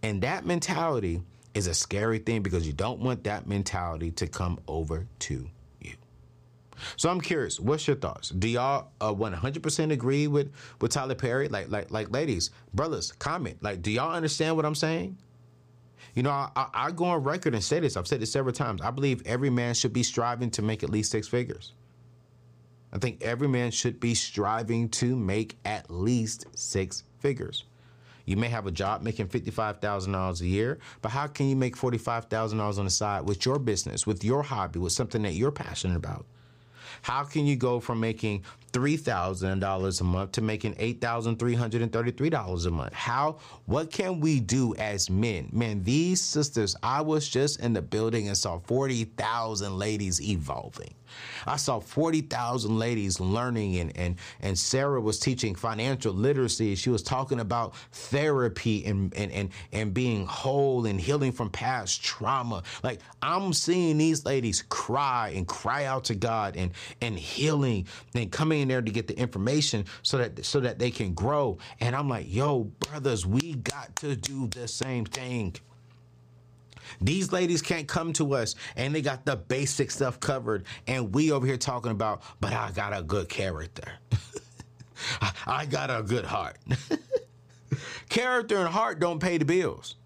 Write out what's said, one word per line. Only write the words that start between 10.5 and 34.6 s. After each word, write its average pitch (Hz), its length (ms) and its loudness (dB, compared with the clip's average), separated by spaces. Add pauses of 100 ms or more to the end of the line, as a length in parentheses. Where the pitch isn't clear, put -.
with 120 100 2
Tyler 135 240 -2
Perry? 131 320 0
Like, 104 220 -4
like, 104 200 -4
like, 107 220 -4
ladies, 123 380 0 (240)
brothers, 143 400 -2
comment. 147 500 -4
Like, 101 180 -4
do 107 100 -2
y'all 139 220 0
understand 160 420 0
what 156 100 2
I'm 151 100 0
saying? 170 420 -2 (1000)
You 123 80 2
know, 143 80 4
I, 139 240 0
I, 131 180 0
I 131 180 0
go 175 140 0
on 170 180 2
record 156 300 0
and 107 100 0
say 151 160 2
this. 156 160 2
I've 90 120 -4
said 139 120 0
this 110 120 -2
several 127 220 0
times. 113 280 -2
I 117 100 -2
believe 131 340 2
every 127 260 2
man 120 220 2
should 117 200 0
be 120 100 2
striving 120 480 0
to 113 100 -2
make 107 220 0
at - 60 -2
least 107 220 0
six 110 160 0
figures. - 460 -2 (1200)
I 95 60 -4
think 113 220 -2
every 120 280 2
man 123 220 2
should 120 280 -2
be 120 140 2
striving 113 760 0
to 123 260 2
make 110 500 0
at 104 260 -4
least 110 640 0
six - 500 -2 (160)
figures. - 460 -4 (600)
You 92 120 0
may 117 100 2
have 117 180 -2
a 95 60 -2
job 95 320 0
making 107 240 -2
fifty-five 107 520 -2
thousand 98 340 0
dollars 92 260 0
a 87 80 -2
year, 110 320 2 (220)
but 110 80 -2
how 139 180 -2
can 143 200 0
you 135 100 4
make 127 180 2
forty-five 117 500 0
thousand 110 340 0
dollars 104 200 0
on 101 60 2
the 92 60 0
side 98 360 0
with 98 180 0
your 131 140 2
business, 107 480 -2
with 101 160 -2
your 127 180 2
hobby, 101 380 -4